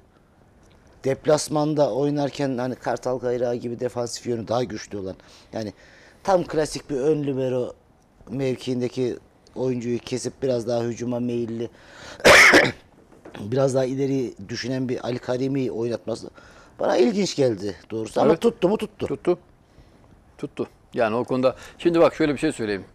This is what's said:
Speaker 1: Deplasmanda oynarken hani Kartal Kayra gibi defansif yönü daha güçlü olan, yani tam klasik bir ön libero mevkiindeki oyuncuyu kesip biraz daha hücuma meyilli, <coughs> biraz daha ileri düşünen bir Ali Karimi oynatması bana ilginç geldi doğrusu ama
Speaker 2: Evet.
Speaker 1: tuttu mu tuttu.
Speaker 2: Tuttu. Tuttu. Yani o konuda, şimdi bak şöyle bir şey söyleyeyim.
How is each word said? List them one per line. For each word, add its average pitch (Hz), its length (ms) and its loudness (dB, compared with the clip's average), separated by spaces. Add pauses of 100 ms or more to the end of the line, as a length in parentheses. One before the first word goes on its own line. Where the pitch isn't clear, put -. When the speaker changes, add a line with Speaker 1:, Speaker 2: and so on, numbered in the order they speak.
(1040)
Speaker 1:
Deplasmanda 147 880 2
oynarken 143 640 0
hani 123 160 -4
Kartal 127 440 -4
Kayra 120 360 0
gibi 117 260 -6
defansif 120 460 -6
yönü 117 220 -4
daha 120 160 2
güçlü 104 340 -8
olan, 95 160 -8 (380)
yani 107 200 -6 (520)
tam 185 200 4
klasik 151 460 -4
bir 147 60 -2
ön 147 280 2
libero 131 480 -2 (580)
mevkiindeki 123 880 -2 (360)
oyuncuyu 123 440 -2
kesip - 440 -6
biraz 120 260 0
daha 120 140 0
hücuma 120 380 -4
meyilli, 117 500 -4 (920)
<coughs> - 800 -6
biraz 127 340 2
daha 131 100 2
ileri 135 500 -2 (140)
düşünen 127 400 -4
bir 120 180 -4
Ali 120 120 -2
Karimi 131 540 -2
oynatması 113 580 -4 (500)
bana - 160 2
ilginç 208 400 2
geldi 104 400 0 (140)
doğrusu 110 300 -4
ama 139 100 6
Speaker 2:
Evet. 165 100 2
Speaker 1:
tuttu - 280 2
mu 214 80 2
tuttu. - 300 -8
Speaker 2:
Tuttu. 175 320 0 (1000)
Tuttu. - 280 -6 (280)
Yani 113 220 2
o 120 80 0
konuda, 127 320 2 (220)
şimdi 170 220 4
bak 151 140 8
şöyle 156 180 2
bir 123 60 -4
şey 156 140 0
söyleyeyim. 104 320 -4 (100)